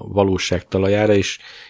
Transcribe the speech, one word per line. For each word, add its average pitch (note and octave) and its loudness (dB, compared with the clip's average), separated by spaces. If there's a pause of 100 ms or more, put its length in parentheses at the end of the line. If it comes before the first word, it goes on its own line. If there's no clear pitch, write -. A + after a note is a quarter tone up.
valóság F#2+ 0
talajára, G2+ 2
és, G2+ 0 (300)